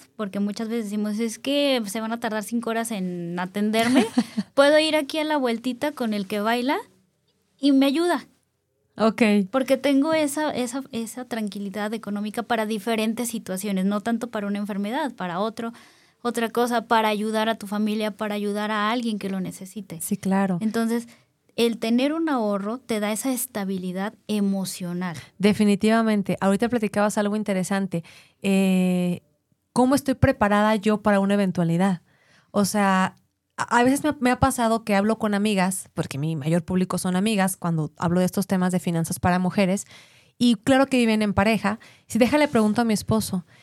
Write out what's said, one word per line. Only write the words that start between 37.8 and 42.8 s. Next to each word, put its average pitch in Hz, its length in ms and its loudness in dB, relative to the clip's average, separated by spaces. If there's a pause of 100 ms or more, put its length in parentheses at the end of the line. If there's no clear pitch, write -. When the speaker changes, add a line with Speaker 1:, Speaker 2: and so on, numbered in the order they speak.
Speaker 2:
hablo 175 240 0
de 180 60 2
estos 190 200 -2
temas 185 260 0
de 180 80 0
finanzas 165 380 -2
para 180 200 2
mujeres, 185 480 0 (520)
y 240 180 4
claro 269 300 4
que 269 120 2
viven 220 240 2
en 208 100 0
pareja, 208 460 0 (280)
si - 120 -2
deja, 247 180 4
le 294 120 4
pregunto 220 340 2